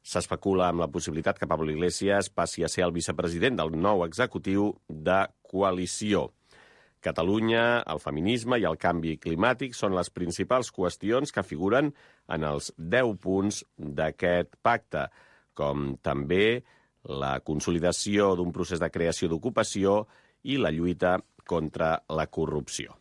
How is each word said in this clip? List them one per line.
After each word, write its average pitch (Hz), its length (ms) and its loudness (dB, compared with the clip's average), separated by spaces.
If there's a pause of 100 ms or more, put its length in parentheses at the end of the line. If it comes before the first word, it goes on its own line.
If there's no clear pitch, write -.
S'especula 90 680 0
amb 85 100 0
la 80 80 0
possibilitat 80 480 -2
que - 80 -4
Pablo 78 240 0
Iglesias 95 640 0
passi 85 320 -2
a 80 80 -2
ser 95 140 -2
el 85 80 -2
vicepresident 85 640 -2
del 80 180 0
nou 95 240 2
executiu 101 720 0 (180)
de 82 300 2 (260)
coalició. 92 880 0 (680)
Catalunya, 113 880 2
el 78 160 -6
feminisme 110 560 0
i 101 80 2
el 82 160 0
canvi 82 400 0
climàtic 120 560 0
són 101 160 0
les 90 160 0
principals 90 640 -2
qüestions 107 560 0
que - 160 -4
figuren 117 480 0 (320)
en 78 240 -2
els 73 240 -4
deu 110 400 0
punts 98 480 0 (160)
d'aquest 78 880 -2
pacte, 110 400 0 (480)
com 71 480 -2
també 90 640 0 (420)
la 69 300 -4 (100)
consolidació 90 880 2
d'un 87 160 0
procés 85 320 -4
de 85 80 0
creació 85 400 0
d'ocupació 101 760 0 (340)
i 135 160 -4
la 87 160 2
lluita 90 460 2 (260)
contra 80 540 0 (100)
la 78 240 0
corrupció. 73 680 -4